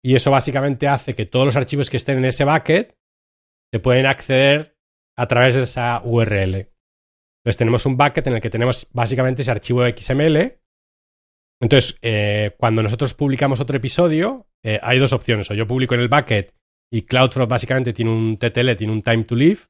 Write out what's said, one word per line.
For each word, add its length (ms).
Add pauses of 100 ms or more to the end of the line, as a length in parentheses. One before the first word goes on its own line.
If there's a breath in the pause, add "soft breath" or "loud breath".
y 100
eso 160
básicamente 560
hace 280
que 100
todos 200
los 100
archivos 340
que 80
estén 220
en 60
ese 200
bucket 520 (760)
se 60
pueden 260
acceder 720 (400)
a 100
través 280
de 80
esa 400
U 180
R 220
L. 160
Entonces 960
tenemos 300
un 100
bucket 300
en 80
el 60
que 100
tenemos 400
básicamente 500
ese 100
archivo 340
X 260
M 140
L. 360 (960)
Entonces, 440
eh, 560
cuando 240
nosotros 320
publicamos 440
otro 180
episodio, 680 (160)
eh, 200
hay 160
dos 120
opciones. 380
O 60
yo 100
publico 300
en 60
el 60
bucket 460 (380)
y 100
CloudFront 480
básicamente 440
tiene 180
un 260
T 140
T 100
L, 140
tiene 180
un 80
time 220
to 120
live 340